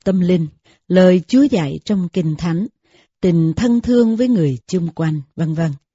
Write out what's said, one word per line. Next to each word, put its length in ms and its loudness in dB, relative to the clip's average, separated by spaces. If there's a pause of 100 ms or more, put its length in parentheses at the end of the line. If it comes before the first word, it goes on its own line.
tâm 160 0
linh, 280 0 (400)
lời 400 4
Chúa 160 2
dạy 420 -2
trong 240 -2
Kinh 280 -4
Thánh, 300 -4 (540)
tình 340 2
thân 260 0
thương 340 2
với 120 0
người 300 0 (100)
chung 280 -4
quanh, 260 -4 (140)
vân 180 -4
vân. 180 -4 (240)